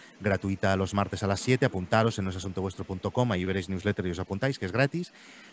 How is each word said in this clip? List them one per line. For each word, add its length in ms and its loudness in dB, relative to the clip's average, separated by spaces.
gratuita 560 2
los 160 0
martes 300 0
a 40 0
las 140 2
siete, 240 4
apuntaros 520 2
en 80 -2
noesasuntovuestro 600 -4
punto 260 -4
com, 220 2
ahí 100 0
veréis 240 -2
newsletter 400 -2
y 40 0
os 80 -4
apuntáis, 380 -2
que 100 -6
es 40 -4
gratis. 400 0